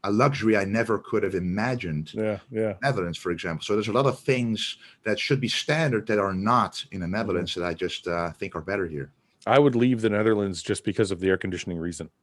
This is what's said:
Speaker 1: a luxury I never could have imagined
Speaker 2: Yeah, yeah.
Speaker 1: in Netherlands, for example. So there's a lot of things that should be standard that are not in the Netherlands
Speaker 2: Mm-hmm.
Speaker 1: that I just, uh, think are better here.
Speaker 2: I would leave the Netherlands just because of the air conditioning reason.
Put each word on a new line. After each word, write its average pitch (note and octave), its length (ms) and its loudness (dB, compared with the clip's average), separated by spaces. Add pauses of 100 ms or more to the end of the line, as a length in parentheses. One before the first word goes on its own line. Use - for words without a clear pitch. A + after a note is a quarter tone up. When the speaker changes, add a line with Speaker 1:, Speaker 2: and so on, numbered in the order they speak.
Speaker 1:
a G2+ 60 0
luxury A2 460 4
I G2 80 2
never A2 340 0
could G#2 240 -2
have F#2+ 100 -2
imagined F2+ 800 -2
Speaker 2:
Yeah, G#2+ 260 -2 (120)
yeah. A2 200 -2
Speaker 1:
in F#2 120 -6
Netherlands, G2 340 0
for F2+ 140 -4
example. E2 320 -4
So G#2 100 -2
there's G#2+ 140 0
a G#2 60 -4
lot C3+ 120 4
of C#3 140 0
things A#2+ 560 -2 (300)
that G#2+ 120 0
should C#3 220 0
be B2 80 -2
standard D3+ 600 0
that G#2 120 2
are G2 140 0
not G#2 580 2
in F#2+ 80 -8
the E2+ 80 -4
Netherlands F#2 440 -2
Speaker 2:
Mm-hmm. F2+ 100 -4
Speaker 1:
that F2 60 -2
I E2+ 60 -2
just, - 360 -6
uh, E2+ 240 -2
think G2 200 -10
are E2 80 -6
better F#2+ 240 -4
here. D2 240 -8 (380)
Speaker 2:
I B2 120 6
would C#3 180 6
leave A#2+ 240 4
the A2 80 4
Netherlands G#2 520 2
just - 220 -4
because G#2 280 0
of F2 100 -4
the F#2+ 80 2
air F#2+ 80 4
conditioning F2+ 420 -6
reason. E2 300 -6 (120)